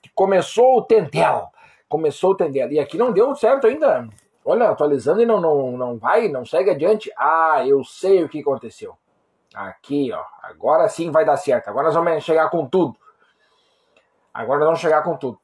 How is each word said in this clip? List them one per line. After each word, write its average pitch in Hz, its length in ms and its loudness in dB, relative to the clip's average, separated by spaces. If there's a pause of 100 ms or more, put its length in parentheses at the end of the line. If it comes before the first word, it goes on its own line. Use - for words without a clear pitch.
Que - 140 -20
começou 196 640 4
o 214 40 2
Tendel. 160 680 0 (400)
Começou 160 420 0
o 190 40 2
Tendel. 135 360 -2
E 151 80 2
aqui 147 180 -4
não 240 140 0
deu 240 240 2
certo 269 320 2
ainda. 220 400 0 (380)
Olha, 226 240 2
atualizando 147 520 0
e 233 40 4
não, 220 160 2
não, 143 320 0
não 123 240 -6
vai, 180 320 0
não 131 160 -8
segue 185 240 0
adiante. 180 480 -2
Ah, 156 480 2
eu 139 180 2
sei 185 400 0
o 143 60 -6
que 151 100 -10
aconteceu. 113 580 -8 (560)
Aqui, 113 600 -6
ó. - 100 -10 (180)
Agora 156 460 0
sim 170 240 -4
vai 151 140 2
dar 147 100 2
certo. - 320 -2
Agora 135 200 -2
nós 156 80 0
vamos 165 280 0
chegar 160 260 0
com 165 160 -4
tudo. 156 300 0 (1400)
Agora 123 260 -4
nós 151 80 2
vamos 165 120 2
chegar 156 240 2
com 160 140 -4
tudo. 123 260 -10